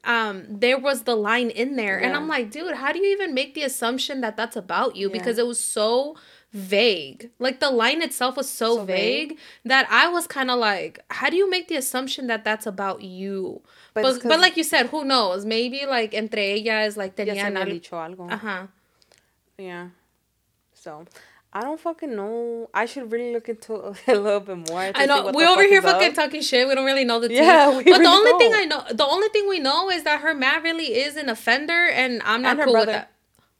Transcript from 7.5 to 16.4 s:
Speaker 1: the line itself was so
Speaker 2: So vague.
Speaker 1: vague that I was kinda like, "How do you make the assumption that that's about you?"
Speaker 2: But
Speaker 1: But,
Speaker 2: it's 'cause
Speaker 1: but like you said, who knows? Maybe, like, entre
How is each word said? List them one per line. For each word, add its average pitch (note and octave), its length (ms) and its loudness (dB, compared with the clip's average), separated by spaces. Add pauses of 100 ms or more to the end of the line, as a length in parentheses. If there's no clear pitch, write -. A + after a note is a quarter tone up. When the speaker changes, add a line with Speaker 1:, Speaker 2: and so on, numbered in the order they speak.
Speaker 1:
the C#4+ 100 2
line C4 320 0
itself B3+ 340 -4
was C4+ 120 -6
so A#3 280 -2
Speaker 2:
So G#3 80 -4
vague. A3 460 -2
Speaker 1:
vague D#4+ 80 -14 (260)
that B3+ 260 2
I C4 180 4
was E4+ 180 -2
kinda B3+ 300 -4
like, G3+ 440 -2 (100)
"How - 180 -2
do D#4 80 -2
you F#4+ 140 2
make F4+ 180 -4
the E4 80 -4
assumption C4 520 -6
that A3+ 160 -4
that's G#3+ 220 -6
about G3 360 -8
you?" F#3+ 580 -10 (340)
Speaker 2:
But - 80 -2
Speaker 1:
But, C4 120 4
Speaker 2:
it's B3 80 -8
'cause B3 80 -2
Speaker 1:
but D#4+ 100 4
like F#4 160 4
you D#4+ 80 0
said, C4+ 220 2
who D4 180 -6
knows? G#3 400 0
Maybe, A#3+ 420 -4
like, A#3 280 -2
entre G#3+ 260 -4 (260)